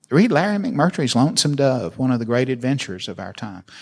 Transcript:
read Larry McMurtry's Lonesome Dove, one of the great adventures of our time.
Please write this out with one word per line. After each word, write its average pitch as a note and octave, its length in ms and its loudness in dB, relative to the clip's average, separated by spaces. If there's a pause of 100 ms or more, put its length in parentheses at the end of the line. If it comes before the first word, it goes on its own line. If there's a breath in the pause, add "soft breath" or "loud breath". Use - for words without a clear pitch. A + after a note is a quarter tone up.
(100)
read G3 220 4
Larry G3+ 260 2
McMurtry's D#3 560 0
Lonesome D3 400 2
Dove, C3 420 0
one C3 140 0
of B2 80 0
the A#2 80 -4
great B2 240 0
adventures B2+ 580 -4
of G2 120 -10
our G2 120 -10
time. F#2+ 300 -14 (200 loud breath)